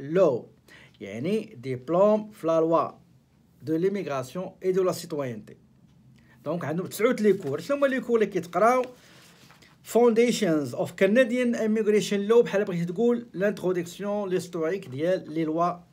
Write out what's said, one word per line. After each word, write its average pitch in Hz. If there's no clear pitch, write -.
لو. 147
يعني 123
دبلوم 180
في -
لا 160
لوا 165
دو 156
ليميغراسيون 175
اي 185
دو 190
لا 185
سيتويانتي. 131
دونك 160
عندهم 160
تسعود 226
لي 208
كور. 147
شنو 277
هما 285
لي 262
كور 233
اللي 214
كيتقراو؟ 208
Foundations 220
of -
Canadian 240
Immigration 208
Law، 240
بحال 202
بغيتي 175
تقول 233
لانتروداكسيون 190
ليستوريك 175
ديال 160
لي 160
لوا 165